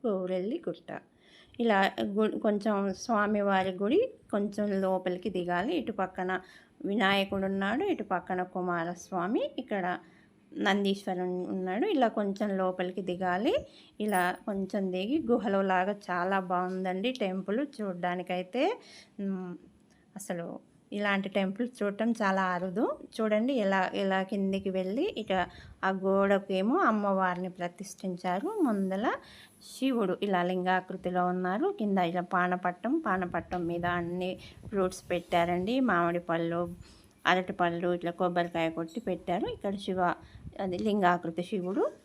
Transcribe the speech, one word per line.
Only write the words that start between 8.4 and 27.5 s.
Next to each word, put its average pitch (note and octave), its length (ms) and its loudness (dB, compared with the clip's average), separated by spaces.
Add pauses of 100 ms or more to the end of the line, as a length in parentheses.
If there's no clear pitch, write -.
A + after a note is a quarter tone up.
కుమారస్వామి, F3+ 1000 -2 (180)
ఇక్కడ G3 220 -4 (680)
నందీశ్వరుడు G3 920 0 (100)
ఉన్నాడు. F#3 400 0
ఇలా B3 140 4 (120)
కొంచెం G3+ 300 -2 (120)
లోపలికి F#3 480 -2
దిగాలి. F#3 440 0 (500)
ఇలా G#3+ 200 2 (240)
కొంచెం G3 360 -2 (100)
దిగి G#3+ 240 0 (120)
గుహలో G3 320 2
లాగా F#3+ 340 2 (120)
చాలా F#3 320 0 (120)
బాగుందండి F#3 600 0 (120)
టెంపుల్ F#3+ 380 -2 (160)
చూడ్డానికైతే. F3+ 840 -2 (560)
మ్, F#3 340 -4 (680)
అసలు E3+ 260 -6 (500)
ఇలాంటి G3+ 400 0
టెంపుల్ G3 320 0 (100)
చూడటం G#3 300 0 (120)
చాలా F#3+ 220 4 (120)
అరుదు. F#3 280 -2 (340)
చూడండి A3 360 2 (120)
ఎలా, F#3+ 140 4 (240)
ఎలా F#3+ 160 2 (120)
కిందికి F#3+ 480 0
వెళ్ళి G3 260 -2 (180)
ఇక G3+ 100 -2 (540)
ఆ F#3+ 40 4 (140)
గోడకేమో G3 720 4 (140)
అమ్మవారిని F#3+ 680 0